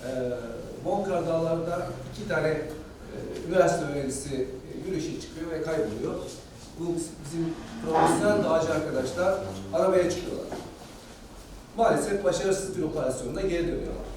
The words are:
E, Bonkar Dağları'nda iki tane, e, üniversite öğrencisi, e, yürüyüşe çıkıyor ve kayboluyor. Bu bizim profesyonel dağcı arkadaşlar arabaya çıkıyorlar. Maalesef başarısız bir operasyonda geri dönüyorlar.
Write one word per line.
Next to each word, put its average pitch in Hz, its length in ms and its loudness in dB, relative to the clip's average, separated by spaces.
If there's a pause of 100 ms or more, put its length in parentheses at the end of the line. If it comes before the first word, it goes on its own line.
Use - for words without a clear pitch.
E, 127 40 -4 (720)
Bonkar 180 420 2
Dağları'nda 165 600 0 (260)
iki 208 160 -8
tane, 156 200 2
e, 156 100 2 (880)
üniversite 170 360 6
öğrencisi, 139 500 -2
e, 127 520 -6
yürüyüşe 156 340 -2
çıkıyor 160 300 -8
ve 156 120 -2
kayboluyor. - 520 0 (680)
Bu 170 40 -2 (400)
bizim 165 300 -2 (320)
profesyonel 165 580 6
dağcı 160 280 4
arkadaşlar 285 680 2 (340)
arabaya 185 380 6
çıkıyorlar. - 360 -4 (1300)
Maalesef 202 480 4
başarısız 185 540 2
bir 165 40 0
operasyonda 147 580 0
geri 170 220 2
dönüyorlar. - 440 -2 (100)